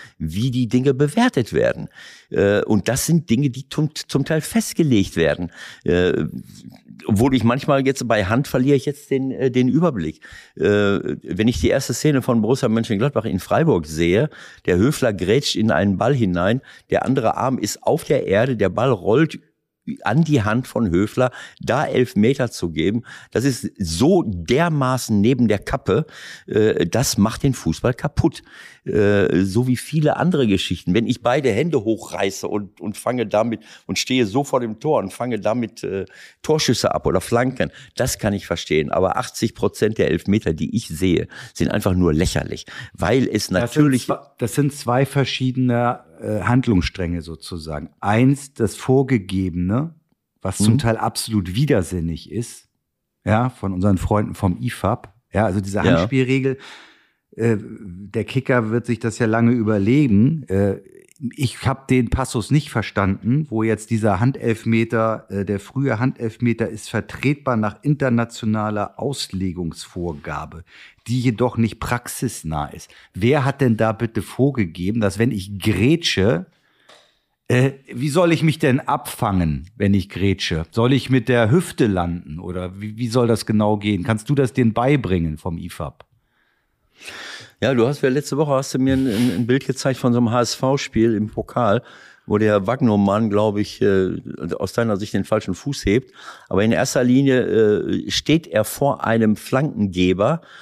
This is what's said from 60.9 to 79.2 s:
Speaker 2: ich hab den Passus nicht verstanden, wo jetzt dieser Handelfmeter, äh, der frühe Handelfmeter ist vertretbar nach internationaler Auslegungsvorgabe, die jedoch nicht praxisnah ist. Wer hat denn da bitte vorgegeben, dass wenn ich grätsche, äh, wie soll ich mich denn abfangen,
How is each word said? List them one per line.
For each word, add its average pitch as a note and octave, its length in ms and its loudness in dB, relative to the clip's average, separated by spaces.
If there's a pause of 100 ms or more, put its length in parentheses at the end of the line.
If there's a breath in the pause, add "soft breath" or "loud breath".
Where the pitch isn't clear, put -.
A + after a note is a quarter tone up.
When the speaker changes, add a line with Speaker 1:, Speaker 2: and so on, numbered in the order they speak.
Speaker 2:
ich - 320 -4
hab - 220 -4
den B2+ 200 4
Passus - 420 -2
nicht D3+ 200 2
verstanden, G#2+ 800 0
wo A2 120 -2
jetzt A2 280 -2
dieser G#2 300 2
Handelfmeter, A2+ 1080 0
äh, G2 160 -4
der G2 160 -2
frühe C3 380 -4
Handelfmeter A#2 720 -2
ist - 200 -12
vertretbar B2+ 720 -2
nach G#2+ 240 -4
internationaler A2+ 1160 -2
Auslegungsvorgabe, E2 1700 -8 (440 loud breath)
die B2 120 0
jedoch A#2+ 380 0
nicht A2+ 220 0
praxisnah D#2 840 -6
ist. - 240 -16 (220 loud breath)
Wer B2 320 2
hat C3+ 160 -2
denn A#2+ 160 4
da A2+ 160 2
bitte G#2+ 300 -4
vorgegeben, A2 800 -2
dass G2 180 0
wenn A2+ 120 2
ich G2+ 280 -8
grätsche, A2+ 880 2 (1000 soft breath)
äh, B2+ 240 4 (200)
wie B2+ 160 -4
soll E3+ 240 4
ich C#3+ 100 2
mich D3+ 160 2
denn C#3 220 2
abfangen, F2+ 960 -2